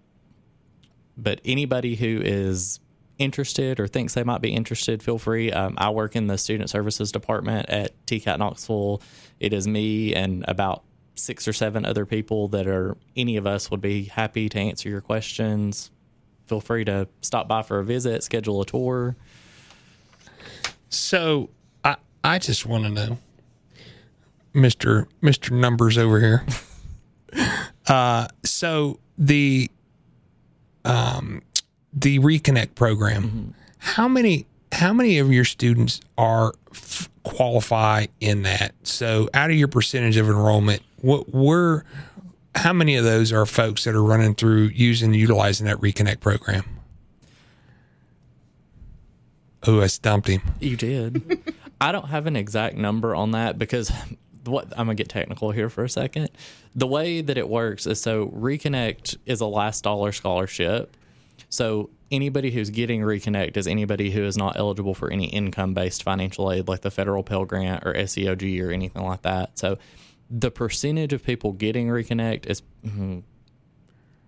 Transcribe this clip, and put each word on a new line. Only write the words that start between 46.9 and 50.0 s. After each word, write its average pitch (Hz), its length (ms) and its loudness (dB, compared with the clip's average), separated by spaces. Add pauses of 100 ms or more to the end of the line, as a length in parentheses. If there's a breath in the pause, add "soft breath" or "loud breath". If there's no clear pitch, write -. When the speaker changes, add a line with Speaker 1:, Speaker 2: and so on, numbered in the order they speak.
Speaker 2:
Oh, 107 160 6
I 92 60 4
stumped 104 400 0